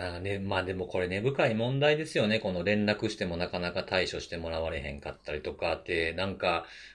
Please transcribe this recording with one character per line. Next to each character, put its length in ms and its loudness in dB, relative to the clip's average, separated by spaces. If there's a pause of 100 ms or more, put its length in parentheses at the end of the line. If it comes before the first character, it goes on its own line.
(160)
ー 40 -6
ね、 180 -2
ま 200 0
あ 40 2
で 100 -2
も 140 -4
こ 140 -2
れ 80 2
根 120 -2
深 280 2
い 60 2
問 240 0
題 200 6
で 80 -4
す 100 -8
よ 100 4
ね。 120 4
こ 140 0
の 100 0
連 240 4
絡 240 2
し 60 -6
て 100 0
も 100 -2
な 120 0
か 100 -4
な 140 -2
か 120 -2
対 260 2
処 100 -4
し 80 -10
て 100 -6
も 100 -6
ら 120 -2
わ 100 -2
れ 100 -4
へ 100 -6
ん 100 -8
か 100 -8
っ 120 -12
た 100 -6
り 100 -4
と 100 -4
か 220 0
っ 80 -4
て、 320 0
な 120 -2
ん 100 -4
か、 280 2 (300)